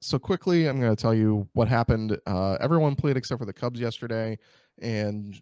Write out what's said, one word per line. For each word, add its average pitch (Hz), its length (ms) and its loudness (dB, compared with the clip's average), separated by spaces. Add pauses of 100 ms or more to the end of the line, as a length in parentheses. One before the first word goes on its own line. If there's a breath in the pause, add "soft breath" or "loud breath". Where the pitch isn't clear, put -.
So - 160 -2
quickly, 175 480 2
I'm 135 140 0
gonna 113 160 4
tell 113 180 2
you 107 380 2
what 117 160 2
happened. 113 580 2
Uh, 95 360 0
everyone 151 340 2
played 139 220 0
except 123 220 -6
for 120 60 -8
the 98 60 -8
Cubs 120 300 -6
yesterday, 113 580 -4 (420 soft breath)
and 104 600 -4